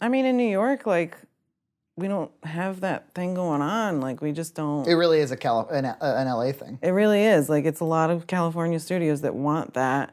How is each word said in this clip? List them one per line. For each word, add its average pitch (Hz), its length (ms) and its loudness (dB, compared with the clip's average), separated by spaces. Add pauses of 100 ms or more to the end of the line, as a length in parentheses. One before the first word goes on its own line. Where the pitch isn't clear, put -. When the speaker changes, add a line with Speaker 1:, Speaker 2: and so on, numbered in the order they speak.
Speaker 1:
I 220 80 -2
mean, 262 160 2
in 254 100 2
New 247 140 2
York, 233 380 0
like, 170 280 0 (800)
we 180 120 -6
don't 196 240 -4 (120)
have 180 380 -6
that 185 320 -6
thing 180 220 -4
going 170 260 0
on. 185 400 -2
Like, 131 180 -6
we 151 120 -4
just 160 240 -8
don't. 147 320 -2
Speaker 2:
It 170 80 6
really 165 240 4
is 143 120 2
a 131 60 -4
Cali-, 113 320 0
an, 139 160 0
uh, 123 160 -4
an 131 260 0
L 120 140 0
A 127 100 0
thing. 135 300 -12
Speaker 1:
It - 80 0
really 208 340 4
is. 180 240 6
Like, 151 180 2
it's 156 160 0
a 170 40 -2
lot 160 240 2
of 170 160 -2
California 170 540 -2
studios 160 420 -2
that 135 140 -2
want 143 400 -2
that. 131 380 0